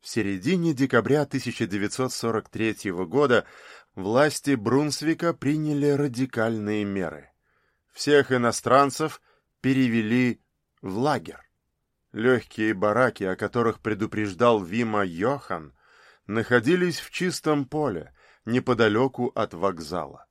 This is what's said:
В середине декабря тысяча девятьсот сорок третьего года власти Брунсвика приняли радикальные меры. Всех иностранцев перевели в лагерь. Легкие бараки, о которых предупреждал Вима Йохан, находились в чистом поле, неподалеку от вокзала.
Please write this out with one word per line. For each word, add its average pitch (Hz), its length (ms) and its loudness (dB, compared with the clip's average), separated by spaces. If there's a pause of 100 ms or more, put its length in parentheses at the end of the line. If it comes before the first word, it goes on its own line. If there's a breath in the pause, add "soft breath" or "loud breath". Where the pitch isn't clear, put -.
В - 60 -20
середине 117 640 -2
декабря 131 520 2
тысяча 123 420 -4
девятьсот 104 460 -2
сорок 110 360 -4
третьего 104 560 -4
года 120 400 2 (500 loud breath)
власти 135 600 0
Брунсвика 147 760 0
приняли 147 540 0
радикальные 113 1000 0
меры. 87 460 -6 (600)
Всех 143 400 4
иностранцев 131 920 2 (380)
перевели 123 840 2 (400)
в 95 160 -8
лагерь. 117 400 -4 (760)
Легкие 110 600 0
бараки, 107 500 0
о 92 120 -2
которых 113 460 -2
предупреждал 104 840 0
Вима 107 420 -2
Йохан, 90 680 -6 (520 soft breath)
находились 123 720 2
в - 120 -16
чистом 156 540 -2
поле, 131 480 -4 (320 soft breath)
неподалеку 120 880 2
от 107 180 -4
вокзала. 82 760 -6